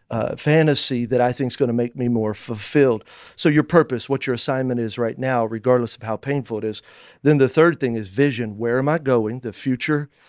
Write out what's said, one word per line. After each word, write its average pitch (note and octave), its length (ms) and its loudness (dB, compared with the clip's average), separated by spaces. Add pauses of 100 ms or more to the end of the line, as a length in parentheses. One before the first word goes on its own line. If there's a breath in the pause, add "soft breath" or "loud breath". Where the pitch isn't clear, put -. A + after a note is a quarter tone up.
(100)
uh, A#2 240 -4
fantasy D3+ 680 2
that A#2+ 160 0
I B2 100 4
think B2 220 -4
is - 40 -12
gonna A#2+ 180 0
make A#2+ 200 -2
me B2 140 -2
more A2 260 0
fulfilled. A#2 680 0 (320 loud breath)
So - 140 2
your D3+ 140 4
purpose, D3 440 0
what C#3 180 -2
your C3 80 0
assignment B2+ 460 -2
is A2+ 180 -6
right A#2 200 -4
now, B2+ 260 -2
regardless A#2 500 0
of - 80 -20
how A2 140 -6
painful C3+ 420 -6
it G#2 60 -8
is. G#2+ 180 -6 (400 loud breath)
Then D3 160 4
the C3 120 4
third E3+ 280 4
thing B2 160 -2
is A2 140 -8
vision. A2+ 480 -2
Where A#2 220 -2
am C3+ 100 0
I D#3+ 100 0
going? B2 420 0
The A2+ 120 -8
future C#3+ 560 -2 (200 soft breath)